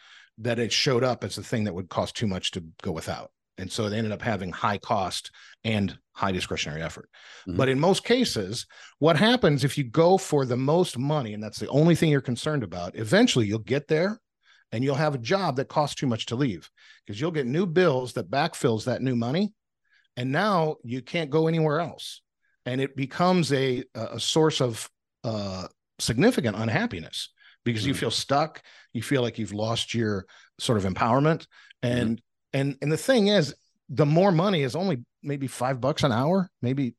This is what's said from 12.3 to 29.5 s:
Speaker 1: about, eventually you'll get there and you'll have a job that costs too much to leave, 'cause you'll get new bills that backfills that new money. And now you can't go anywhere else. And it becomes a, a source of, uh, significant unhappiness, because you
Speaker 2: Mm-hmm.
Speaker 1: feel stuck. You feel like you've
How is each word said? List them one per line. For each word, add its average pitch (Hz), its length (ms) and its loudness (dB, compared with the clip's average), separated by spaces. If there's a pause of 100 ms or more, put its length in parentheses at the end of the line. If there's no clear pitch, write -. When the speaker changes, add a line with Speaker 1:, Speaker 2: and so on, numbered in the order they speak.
Speaker 1:
about, 90 320 -8
eventually 120 520 4
you'll 107 120 -2
get 131 300 -2
there 180 320 0 (500)
and 113 100 -4
you'll 139 140 0
have 151 200 0
a - 20 -2
job 143 400 0
that 135 100 -2
costs 147 280 -2
too - 120 -2
much 117 200 -2
to 120 100 -4
leave, 117 320 -4 (360)
'cause 101 140 -12
you'll 160 120 -4
get 147 160 -2
new 156 180 0
bills 147 480 2
that 98 180 -6
backfills 131 540 0
that 120 160 -2
new 127 160 0
money. 143 360 0 (640)
And 127 160 -4
now 165 520 0
you 123 200 -6
can't 165 260 -4
go 160 180 2
anywhere 160 320 2
else. - 420 -10 (440)
And 127 160 -2
it 139 140 -4
becomes 151 580 2
a, 131 300 0 (100)
a 113 260 -8
source 156 420 2
of, 120 280 -2 (340)
uh, 101 440 -6 (320)
significant 139 580 2
unhappiness, 113 720 -4 (420)
because 110 140 -2
you 139 80 0
Speaker 2:
Mm-hmm. 123 60 -6
Speaker 1:
feel 120 120 -2
stuck. 147 500 -2 (320)
You 113 80 -4
feel 131 200 0
like 117 160 -2
you've 101 160 -6